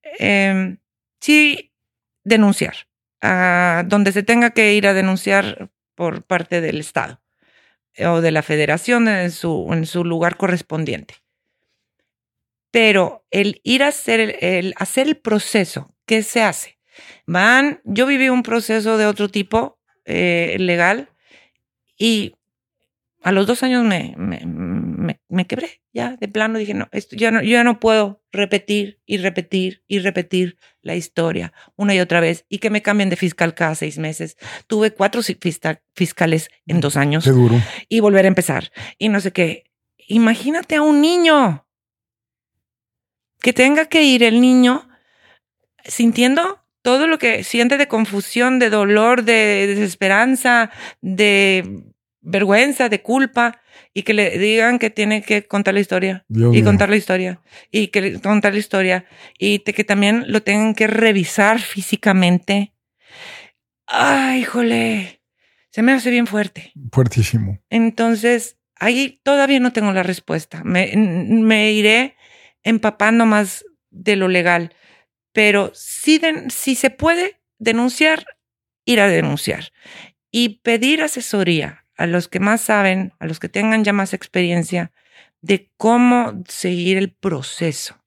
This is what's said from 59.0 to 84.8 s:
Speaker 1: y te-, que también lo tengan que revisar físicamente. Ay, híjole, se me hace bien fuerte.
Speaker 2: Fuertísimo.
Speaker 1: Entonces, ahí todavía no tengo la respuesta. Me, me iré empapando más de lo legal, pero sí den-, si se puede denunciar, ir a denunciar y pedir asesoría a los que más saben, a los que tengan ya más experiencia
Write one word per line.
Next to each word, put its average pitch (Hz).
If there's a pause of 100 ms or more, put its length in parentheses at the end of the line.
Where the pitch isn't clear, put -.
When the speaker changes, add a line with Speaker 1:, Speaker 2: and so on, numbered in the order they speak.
Speaker 1:
y 202
te-, 208
que 214
también 208
lo 214
tengan 214
que 220
revisar 214
físicamente. 196 (1120)
Ay, 262
híjole, 233 (480)
se 220
me 254
hace 247
bien 240
fuerte. 202 (200)
Speaker 2:
Fuertísimo. 110 (120)
Speaker 1:
Entonces, 226 (200)
ahí 247
todavía 277
no 247
tengo 208
la 190
respuesta. 165
Me, 185
me 214
iré 220 (460)
empapando 220
más 208 (260)
de 190
lo 190
legal, 175 (580)
pero 208
sí -
den-, 311
si -
se 240
puede 349 (180)
denunciar, 247 (580)
ir 233
a 202
denunciar 156 (580)
y 233
pedir 254
asesoría 175 (180)
a 170
los 170
que 185
más 214
saben, 190
a 160
los 160
que 175
tengan 220
ya 202
más 196
experiencia 175 (520)